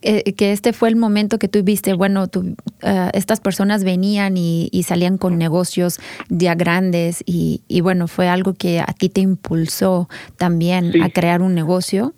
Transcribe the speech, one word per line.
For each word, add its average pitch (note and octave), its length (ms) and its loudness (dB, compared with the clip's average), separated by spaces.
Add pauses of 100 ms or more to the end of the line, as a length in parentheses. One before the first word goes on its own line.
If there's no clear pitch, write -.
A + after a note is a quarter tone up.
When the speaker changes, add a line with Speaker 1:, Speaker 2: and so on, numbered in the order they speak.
Speaker 1:
Eh, G#3 320 0
que G3+ 200 0
este A3 200 0
fue A3+ 160 2
el A3+ 60 2
momento G#3+ 420 0
que G#3 100 -2
tú G#3 160 0
viste, G3 300 0
bueno, F#3+ 340 0
tú, F3+ 280 -4 (260)
ah, F#3+ 320 0
estas G3+ 280 -2
personas G3+ 420 0
venían F#3+ 540 0
y, E3+ 340 0
y F3+ 120 0
salían F3+ 360 0
con F3+ 180 0
negocios E3+ 640 0 (300)
ya F3 260 2
grandes E3+ 680 0
y, E3 420 -2
y, F3+ 140 0
bueno, F3+ 260 0
fue F3+ 200 0
algo F3+ 280 0
que E3+ 240 -2
a - 80 -4 (100)
ti F#3 120 0
te F#3+ 120 0
impulsó F3+ 880 0 (280)
también F3 540 0
Speaker 2:
Sí. E3+ 100 2
Speaker 1:
a F3+ 80 2
crear E3+ 340 2
un F#3 100 2
negocio. F#3 640 0